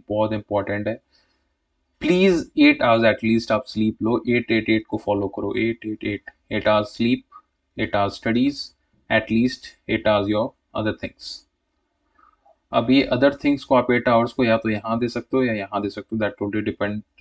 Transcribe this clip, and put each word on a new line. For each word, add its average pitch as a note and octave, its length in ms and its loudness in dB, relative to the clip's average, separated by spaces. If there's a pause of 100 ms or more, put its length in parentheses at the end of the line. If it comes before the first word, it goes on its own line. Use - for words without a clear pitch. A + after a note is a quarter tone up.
बहुत G#2+ 240 0
इंपॉर्टेंट G2+ 540 -4
है। A2 120 -6 (1000)
प्लीज F3+ 380 4 (200)
eight D3 240 6
hours A2+ 220 4
at G#2+ 180 2
least A2+ 280 2
आप G#2+ 160 0
स्लीप A2 360 -2
लो, A2+ 260 0
एट A#2+ 220 0
एट A2 180 0
एट A2 180 2
को A2+ 100 -6
फॉलो G2+ 300 -2
करो, G2+ 300 -6
एट A2+ 280 -4
एट A2 180 -8
एट, G#2 280 -6 (220)
eight G#2+ 140 -2
hours G#2 280 2
sleep, A#2+ 260 0 (560)
eight - 180 -4
hours G2+ 240 0
studies, B2+ 420 0 (480)
at A2 220 0
least A#2 360 -2 (220)
eight G#2+ 200 -2
hours G#2 220 2
your G#2 120 0 (360)
other G#2+ 140 -2 (100)
things। - 260 -14 (1400)
अब A#2 200 2
ये C3+ 220 4
other C3+ 180 4 (120)
things C#3+ 200 0
को C3+ 120 2
आप A#2+ 160 2
eight A#2+ 220 2
hours A#2 200 2
को C3 100 0
या A2+ 140 4
तो A2 120 -2
यहाँ A2+ 300 -2
दे A#2+ 100 -2
सकते A#2 280 -4
हो C3 60 2
या A#2+ 100 0
यहाँ G2+ 280 -6
दे G2+ 80 -2
सकते G#2 260 -10
हो, G#2+ 80 -2
that G2+ 180 -4
totally G#2 260 -4
depend G#2 340 -4 (200)